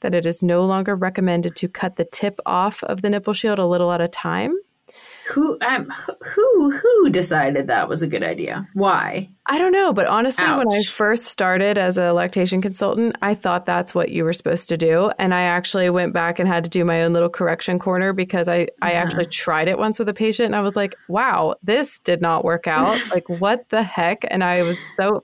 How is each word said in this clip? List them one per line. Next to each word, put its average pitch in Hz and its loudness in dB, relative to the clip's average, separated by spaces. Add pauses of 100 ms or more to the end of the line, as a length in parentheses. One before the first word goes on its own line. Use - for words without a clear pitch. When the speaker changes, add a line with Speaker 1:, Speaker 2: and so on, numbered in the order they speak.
Speaker 1:
that 180 -2
it 170 0
is 170 -2
no 175 2
longer 190 0
recommended 180 -2
to 175 -4
cut 185 -6
the 170 -2
tip - -4
off 185 0
of 190 -4
the 202 0
nipple 208 -2
shield 208 0
a 185 2
little 175 2
at 170 0
a 170 0
time. 180 -4 (760)
Speaker 2:
Who, 302 0
um, 240 -2 (320)
who, 403 4
who 440 6
decided 147 2
that 117 2
was 160 -4
a 156 0
good 95 -2
idea? 92 -4
Why? 190 0 (160)
Speaker 1:
I 277 0
don't 359 2
know, 381 4
but 190 2
honestly, 233 0
when 262 2
I 202 2
Speaker 2:
Ouch. 202 -2
Speaker 1:
first 220 0
started 196 2
as 185 2
a 175 2
lactation 180 2
consultant, 202 0
I 202 0
thought 185 -2
that's 175 -2
what 170 0
you 165 -2
were 165 0
supposed 170 -2
to 170 0
do. 165 2
And 185 0
I 180 2
actually 180 0
went 175 0
back 170 -2
and 180 2
had 170 0
to 170 -10
do 175 0
my 165 2
own 170 2
little 170 2
correction 175 -2
corner 185 0
because 185 -2
I, 175 0 (140)
I 175 0
Speaker 2:
Uh-huh. 170 0
Speaker 1:
actually 170 -2
tried 160 -2
it 190 0
once 214 -2
with 208 -2
a 196 -4
patient 220 0
and 208 -2
I 208 0
was 196 -2
like, 202 -2 (140)
"Wow, 185 0
this 233 -2
did 175 0
not 165 0
work 170 -2
out. 170 2
Speaker 2:
<laughs> 196 -6
Speaker 1:
Like, 175 -2
what 196 -2
the 220 2
heck?" 180 -2
And 185 0
I 180 2
was 175 -2 (220)
so, 196 0